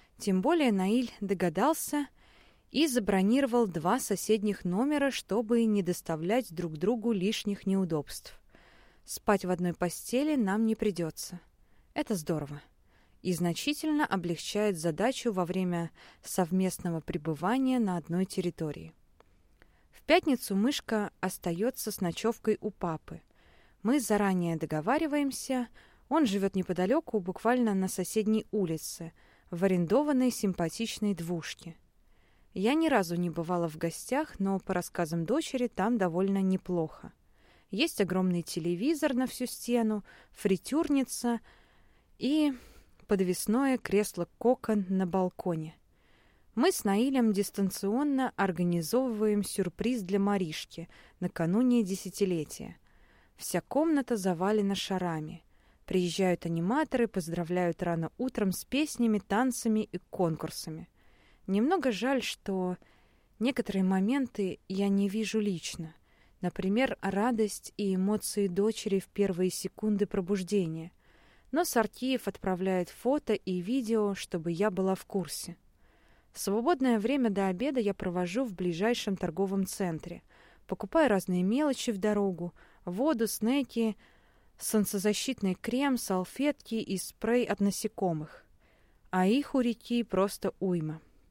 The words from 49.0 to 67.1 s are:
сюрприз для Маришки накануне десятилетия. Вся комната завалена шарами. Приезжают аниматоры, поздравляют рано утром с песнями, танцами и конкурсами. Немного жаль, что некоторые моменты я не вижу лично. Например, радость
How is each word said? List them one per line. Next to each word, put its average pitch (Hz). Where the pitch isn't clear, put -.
сюрприз 208
для 185
Маришки 190
накануне 214
десятилетия. 180
Вся -
комната 285
завалена 196
шарами. 170
Приезжают 180
аниматоры, 226
поздравляют 175
рано 170
утром 214
с -
песнями, 240
танцами 220
и 175
конкурсами. 160
Немного 262
жаль, 233
что 185
некоторые 214
моменты 196
я 196
не 196
вижу 220
лично. 175
Например, 190
радость 214